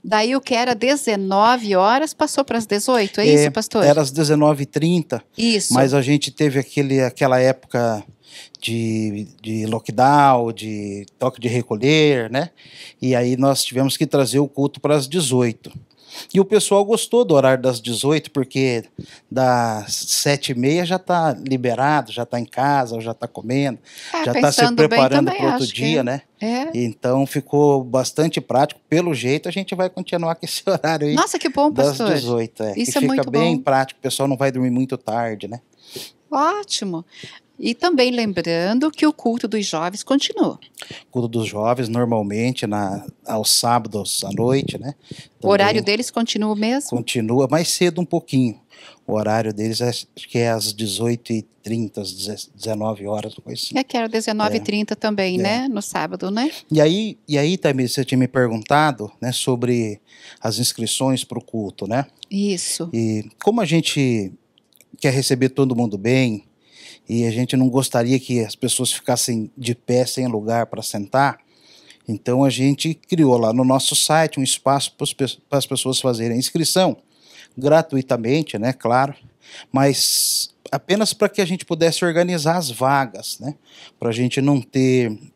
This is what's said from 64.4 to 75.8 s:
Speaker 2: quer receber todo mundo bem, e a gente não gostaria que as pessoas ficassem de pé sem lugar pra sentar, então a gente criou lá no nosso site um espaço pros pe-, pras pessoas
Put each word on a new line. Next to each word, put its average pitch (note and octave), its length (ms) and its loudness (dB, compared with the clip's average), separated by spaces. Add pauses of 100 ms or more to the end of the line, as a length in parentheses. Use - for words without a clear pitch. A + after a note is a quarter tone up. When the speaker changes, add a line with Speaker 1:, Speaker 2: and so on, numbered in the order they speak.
Speaker 2:
quer C#3 140 2
receber C3 360 2
todo C3 260 0
mundo A2+ 240 -2
bem, A#2+ 460 0 (640)
e A#2 160 0
a A2+ 60 0
gente B2 260 -2
não C3 100 4
gostaria B2+ 500 2
que B2 280 -2
as - 100 -12
pessoas B2 380 -2
ficassem A#2 640 -4
de A#2+ 180 -4
pé B2 300 0
sem B2+ 200 -4
lugar A2+ 420 -2
pra G#2+ 140 -12
sentar, B2 560 -2 (720)
então B2 380 0
a C3+ 40 4
gente C3+ 440 0
criou D3 440 2
lá A2+ 140 2
no B2+ 140 2
nosso C3 280 2
site D#3 460 2
um C3+ 40 0
espaço - 500 0
pros - 200 -6
pe-, - 240 -4 (120)
pras C3+ 160 0
pessoas C3 340 -4